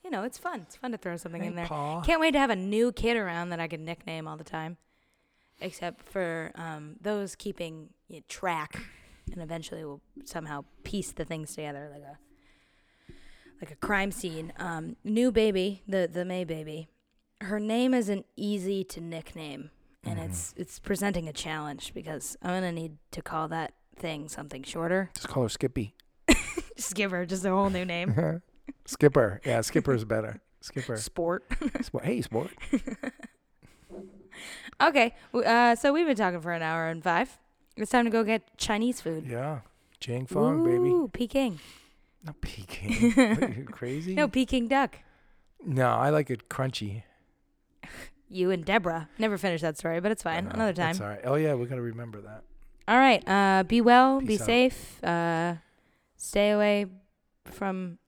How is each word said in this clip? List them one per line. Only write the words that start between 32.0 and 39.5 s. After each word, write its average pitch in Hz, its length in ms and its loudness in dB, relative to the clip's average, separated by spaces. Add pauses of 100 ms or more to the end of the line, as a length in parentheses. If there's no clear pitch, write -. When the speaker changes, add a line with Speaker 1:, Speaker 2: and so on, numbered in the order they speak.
Speaker 2:
hey, 220 180 0
Sport. - 280 -4 (220)
Speaker 1:
<laughs> 254 400 -4 (1700)
Okay. 277 340 6 (180)
W-, 233 160 2
uh, 233 280 8
so 277 160 4
we've 330 140 4
been 269 100 4
talking 180 240 0
for 170 120 -4
an 165 100 -2
hour 160 260 0
and 165 140 -4
five. 190 360 2 (380)
It's 214 140 -4
time 240 140 6
to 226 60 2
go 226 140 4
get 220 320 -2
Chinese 226 440 0
food. 160 260 -6
Speaker 2:
Yeah. 131 340 -4 (400)